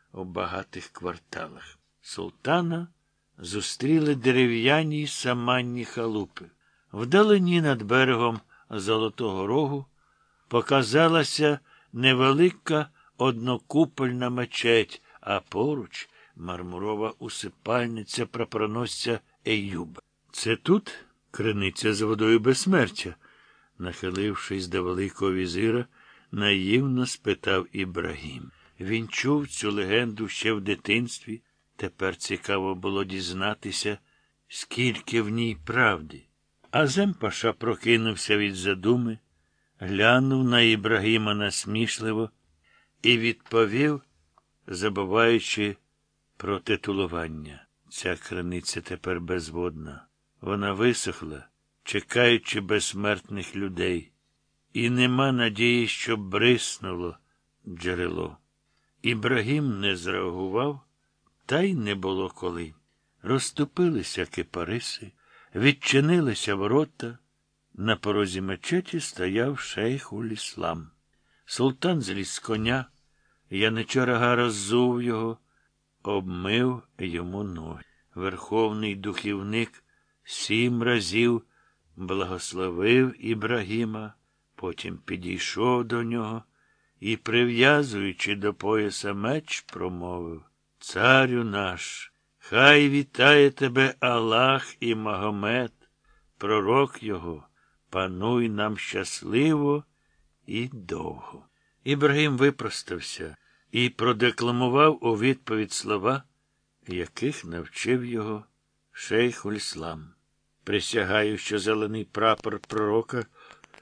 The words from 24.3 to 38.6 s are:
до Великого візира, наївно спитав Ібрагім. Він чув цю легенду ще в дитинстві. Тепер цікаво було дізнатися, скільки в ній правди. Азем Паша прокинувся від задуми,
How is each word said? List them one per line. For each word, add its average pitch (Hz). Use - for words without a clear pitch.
до 90
Великого 92
візира, 98
наївно 104
спитав 95
Ібрагім. 85
Він 110
чув 143
цю 104
легенду 104
ще 110
в 104
дитинстві. 107
Тепер 95
цікаво 95
було 98
дізнатися, 95
скільки 117
в 104
ній 117
правди. 95
Азем 160
Паша 110
прокинувся 113
від 101
задуми, 104